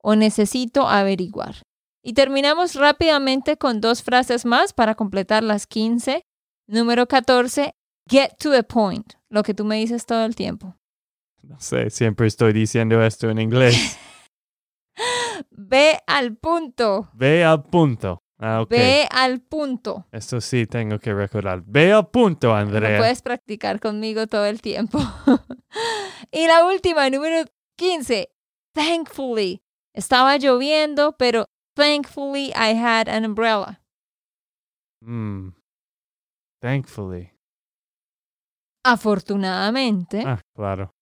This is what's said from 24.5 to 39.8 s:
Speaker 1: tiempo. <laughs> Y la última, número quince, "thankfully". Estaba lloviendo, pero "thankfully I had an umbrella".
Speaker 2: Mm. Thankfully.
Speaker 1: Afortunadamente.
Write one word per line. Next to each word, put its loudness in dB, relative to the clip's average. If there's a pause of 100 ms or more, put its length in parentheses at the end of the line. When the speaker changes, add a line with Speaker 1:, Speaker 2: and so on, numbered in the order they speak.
Speaker 1:
tiempo. -4
<laughs> -4
Y 0
la 8
última, 0
número -2 (320)
quince, -2 (460)
"thankfully". -4 (340)
Estaba 2
lloviendo, 0
pero 0 (280)
"thankfully -2
I 0
had 0
an -2
umbrella". -2 (1200)
Speaker 2:
Mm. -8 (1120)
Thankfully. -8 (1500)
Speaker 1:
Afortunadamente. 0